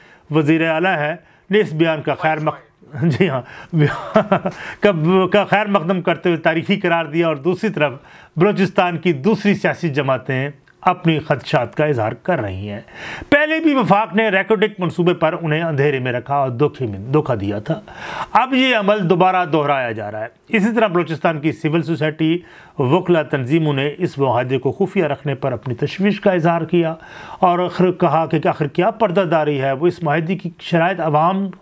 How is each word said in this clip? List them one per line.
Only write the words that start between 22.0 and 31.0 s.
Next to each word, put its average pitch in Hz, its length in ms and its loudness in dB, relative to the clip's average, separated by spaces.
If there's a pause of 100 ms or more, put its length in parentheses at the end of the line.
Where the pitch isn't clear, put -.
वकला 165 420 2
तंजीमों 147 520 0
ने 139 140 -2
इस 156 300 -6
मुआहदे 131 400 0
को 131 140 -2
खुफिया 185 340 0
रखने 143 280 -4
पर 127 180 -4
अपनी 120 220 -6
तशवीश 190 440 -2
का 202 140 2
इजहार 170 320 2
किया 165 320 0 (460)
और 175 180 4
आखिर 180 300 2
कहा 165 360 2
कि 151 220 0
आखिर 151 200 0
क्या 175 220 0
पर्दादारी 165 680 0
है, 135 160 0
वो 135 140 0
इस 175 180 -2
माहदे 165 300 0
की 180 260 -8
शराइत 175 400 0